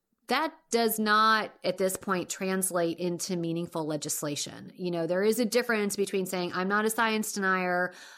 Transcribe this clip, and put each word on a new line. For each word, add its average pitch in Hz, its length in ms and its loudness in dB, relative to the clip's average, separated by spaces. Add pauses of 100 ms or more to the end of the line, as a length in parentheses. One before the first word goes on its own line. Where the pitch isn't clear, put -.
(280)
That 311 260 0 (180)
does 226 260 2
not, 214 560 4 (100)
at 185 140 0
this 185 200 0
point, 180 320 -2
translate 185 680 0
into 175 380 -2
meaningful 170 500 -2
legislation. 147 880 -6
You 180 140 -4
know, 170 160 0
there 180 160 2
is 220 180 4
a 247 60 4
difference 220 500 0
between 196 300 0
saying, 180 300 -4
"I'm 185 140 0
not 208 160 2
a 220 40 2
science 220 440 0
denier," 180 600 2 (240)